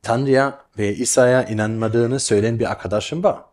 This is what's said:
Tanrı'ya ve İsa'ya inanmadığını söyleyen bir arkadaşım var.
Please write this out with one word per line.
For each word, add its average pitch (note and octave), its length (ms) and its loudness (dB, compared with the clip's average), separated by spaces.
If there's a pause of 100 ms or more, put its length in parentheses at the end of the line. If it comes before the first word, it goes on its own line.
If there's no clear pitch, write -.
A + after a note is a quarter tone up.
Tanrı'ya C3+ 640 0 (120)
ve G#2 180 -2
İsa'ya B2 480 2
inanmadığını A2+ 760 -2
söyleyen A2 400 0
bir A2 120 -2
arkadaşım G#2+ 520 -6
var. F#3 300 0